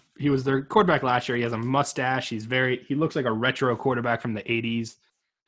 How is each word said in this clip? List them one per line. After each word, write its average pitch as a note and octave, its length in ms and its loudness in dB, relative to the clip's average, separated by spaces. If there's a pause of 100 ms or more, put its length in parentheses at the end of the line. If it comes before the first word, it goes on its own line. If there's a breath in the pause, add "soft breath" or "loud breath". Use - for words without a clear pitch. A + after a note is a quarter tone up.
(200)
he C#3+ 100 0
was C3+ 140 2
their C3+ 200 2
quarterback F3 400 4
last B2 260 0
year. A#2+ 80 0
He A#2+ 60 0
has A#2 100 -2
a A2 40 -2
mustache. C3 720 0
He's A2 160 -8
very, B2+ 420 0
he C#3 80 -2
looks D#3 200 0
like C#3 100 0
a A#2+ 60 2
retro B2 440 0
quarterback A#2+ 460 -2
from A2+ 120 -4
the G#2+ 180 -6
eighties A#2 460 -4 (500)